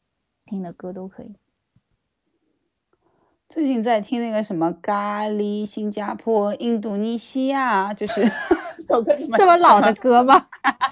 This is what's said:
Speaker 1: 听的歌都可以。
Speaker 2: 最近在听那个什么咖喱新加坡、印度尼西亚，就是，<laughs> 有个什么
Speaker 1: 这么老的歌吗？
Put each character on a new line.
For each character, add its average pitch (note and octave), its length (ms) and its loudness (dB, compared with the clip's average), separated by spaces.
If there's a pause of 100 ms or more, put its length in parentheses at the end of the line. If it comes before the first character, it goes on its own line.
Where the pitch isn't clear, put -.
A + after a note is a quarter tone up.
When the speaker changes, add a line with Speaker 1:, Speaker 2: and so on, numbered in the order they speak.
(440)
Speaker 1:
听 G3 180 -8
的 E3+ 100 -12
歌 F3+ 200 -14
都 F#3 140 -12
可 - 160 -18
以。 G#3 140 -20 (2000)
Speaker 2:
最 D#4+ 180 -4
近 B3 160 -2
在 A3+ 180 0
听 A#3+ 220 -6
那 A#3 80 -6
个 A3 120 -2
什 G#3 140 -6
么 E3 160 0
咖 G#3 560 -4
喱 G#3 380 -4
新 G#3 240 -8
加 G#3 240 -8
坡、 G#3 400 -2
印 A#3 260 -2
度 G#3 160 -6
尼 A3 220 -4
西 C4 300 -6
亚， A#3 440 -2
就 G#3+ 140 -8
是， G3+ 160 -2 (340)
<laughs> - 320 -14
有 A#3+ 140 2
个 D4 160 0
什 E4+ 80 -10
么 A3+ 100 -4
Speaker 1:
这 G4+ 100 6
么 E4+ 120 8
老 D4 220 8
的 G#3+ 140 4
歌 B3 280 4
吗？ C4+ 240 4 (460)